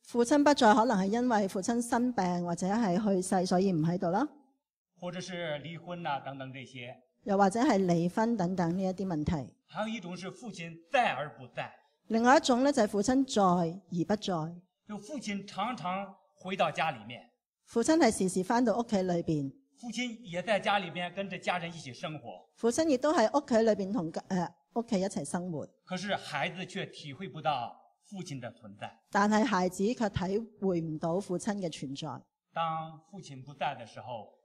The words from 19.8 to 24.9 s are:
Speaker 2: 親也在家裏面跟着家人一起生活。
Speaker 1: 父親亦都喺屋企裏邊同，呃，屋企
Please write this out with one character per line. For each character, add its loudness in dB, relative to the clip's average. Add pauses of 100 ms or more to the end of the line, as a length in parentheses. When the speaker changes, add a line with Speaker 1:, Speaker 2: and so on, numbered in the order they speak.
Speaker 2:
親 -6
也 -8
在 2
家 2
裏 -4
面 -6
跟 -6
着 -8
家 0
人 -6
一 -14
起 -12
生 -8
活。 -14 (100)
Speaker 1:
父 2
親 0
亦 4
都 2
喺 4 (100)
屋 0
企 2
裏 6
邊 0
同， -2 (160)
呃， -2 (200)
屋 -2
企 0